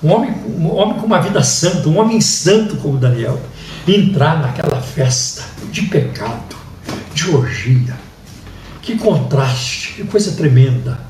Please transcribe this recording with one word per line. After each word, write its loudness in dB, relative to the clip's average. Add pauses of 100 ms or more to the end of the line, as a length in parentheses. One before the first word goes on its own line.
um 4
homem, 2
um -2
homem 0
com -4
uma 4
vida 2
santa, 0
um 4
homem 4
santo 2
como -2
Daniel, 0 (460)
entrar 4
naquela -2
festa -2 (300)
de -4
pecado, -4 (580)
de -2
orgia? 0 (840)
Que -6
contraste, 0
que -8
coisa 0
tremenda. 4